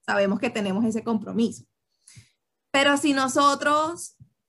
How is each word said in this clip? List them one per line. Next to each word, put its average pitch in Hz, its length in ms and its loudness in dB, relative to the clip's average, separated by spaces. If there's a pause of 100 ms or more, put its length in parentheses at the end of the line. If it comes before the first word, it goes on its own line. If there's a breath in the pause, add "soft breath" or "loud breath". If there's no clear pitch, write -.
sabemos 202 340 0
que 240 100 -2
tenemos 208 360 -2
ese 220 180 -2
compromiso. 226 640 -4 (1040 soft breath)
Pero 277 260 2
si 285 160 2
nosotros, 285 1040 0 (300)